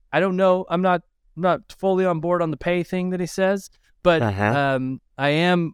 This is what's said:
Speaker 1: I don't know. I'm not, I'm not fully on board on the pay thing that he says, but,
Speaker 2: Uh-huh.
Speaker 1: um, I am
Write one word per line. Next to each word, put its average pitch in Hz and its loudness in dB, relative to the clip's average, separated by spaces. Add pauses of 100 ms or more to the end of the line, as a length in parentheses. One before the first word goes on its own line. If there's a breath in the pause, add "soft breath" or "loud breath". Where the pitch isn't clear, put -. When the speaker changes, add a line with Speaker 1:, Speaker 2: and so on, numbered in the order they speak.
(120)
Speaker 1:
I 147 2
don't 185 0
know. 185 2
I'm 170 -2
not, 180 0 (340)
I'm 170 -6
not 175 -2
fully 190 0
on 175 0
board 170 0
on 160 -2
the 143 -6
pay 175 -2
thing 185 -4
that 180 -4
he 180 -4
says, 190 -2 (320)
but, 165 4
Speaker 2:
Uh-huh. 104 0 (320)
Speaker 1:
um, 131 -4 (160)
I 139 0
am 170 0